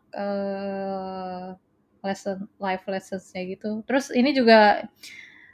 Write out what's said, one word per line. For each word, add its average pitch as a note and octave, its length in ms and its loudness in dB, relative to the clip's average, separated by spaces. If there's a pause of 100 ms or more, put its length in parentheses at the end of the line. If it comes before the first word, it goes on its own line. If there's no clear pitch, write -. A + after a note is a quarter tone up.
(140)
eh, G3 1300 -6 (520)
lesson, G3 460 -6 (120)
life F#3+ 300 -6
lessons-nya F#3+ 640 -8
gitu. G#3+ 340 -8
Terus C4 300 -2
ini B3+ 180 4
juga, A3+ 540 6 (680)